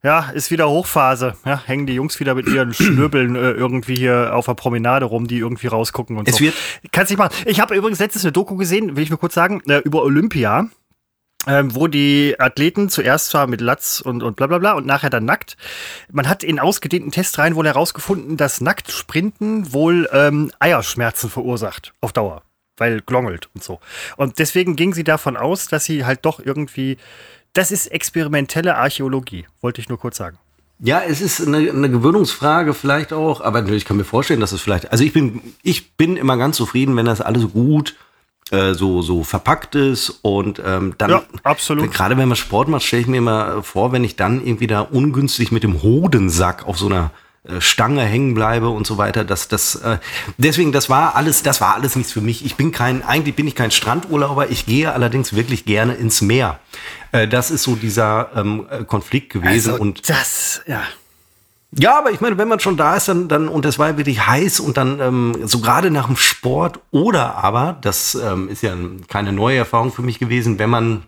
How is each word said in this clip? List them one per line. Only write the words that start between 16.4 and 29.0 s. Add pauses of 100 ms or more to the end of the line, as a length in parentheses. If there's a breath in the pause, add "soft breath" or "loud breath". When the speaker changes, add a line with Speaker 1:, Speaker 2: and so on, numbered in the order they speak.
Speaker 1:
in
ausgedehnten
Testreihen
wohl
herausgefunden,
dass
Nacktsprinten
wohl,
ähm,
Eierschmerzen
verursacht
auf
Dauer, (340)
weil
glongelt
und
so. (380 loud breath)
Und
deswegen
ging
sie
davon
aus,
dass
sie
halt
doch
irgendwie, (560 loud breath)
das
ist
experimentelle
Archäologie, (160)